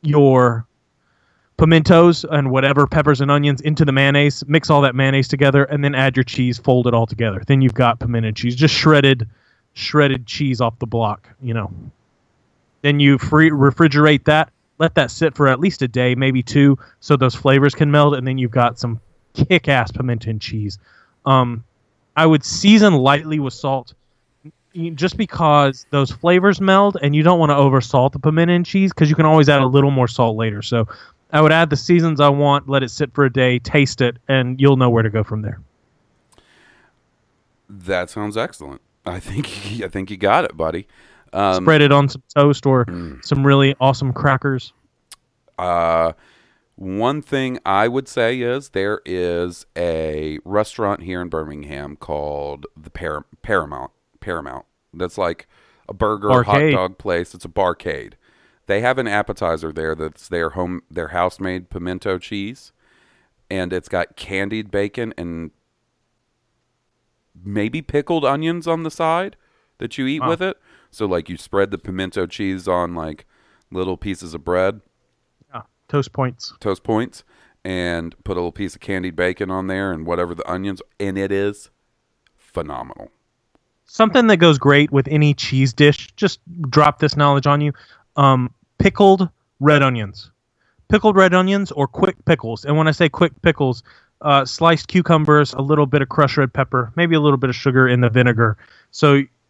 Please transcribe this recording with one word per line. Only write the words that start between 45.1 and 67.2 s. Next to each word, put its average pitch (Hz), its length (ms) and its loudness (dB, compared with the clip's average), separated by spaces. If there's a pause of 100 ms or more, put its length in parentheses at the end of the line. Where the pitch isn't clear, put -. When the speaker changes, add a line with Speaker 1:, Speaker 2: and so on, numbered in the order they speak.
Speaker 2:
Uh, 82 540 0 (640)
one 107 440 -4
thing 131 460 -6
I 101 220 0
would 131 200 -4
say 123 320 -4
is 123 300 -6
there 101 340 -4
is 87 600 -6 (100)
a 78 680 -6
restaurant 104 580 -6
here 90 180 -10
in 87 80 -10
Birmingham 73 680 -12
called 73 680 -10 (100)
the 78 140 -20
Par-, 78 360 -12 (160)
Paramount. 73 480 -6 (300)
Paramount. 71 440 -12 (300)
That's 90 240 -10
like 87 300 -4 (400)
a - 60 -14
burger, 104 340 -2 (160)
hot 104 160 2
Speaker 1:
Barcade. 151 120 2
Speaker 2:
dog 92 260 -4
place. 87 360 -6
It's 87 100 -20
a - 60 -16
barcade. 82 640 -6 (540)
They 101 140 -2
have 123 180 -2
an 123 100 -6
appetizer 85 640 -6
there 80 220 -6
that's 78 340 -12
their 85 220 -4
home, 90 400 -8
their 78 180 -10
house-made 90 640 -6
pimento 90 480 -8
cheese, 104 540 -14 (800)
and 92 220 -6
it's 90 160 -8
got 87 280 -6
candied 98 540 -8
bacon 104 480 -6
and 82 320 -10 (1900)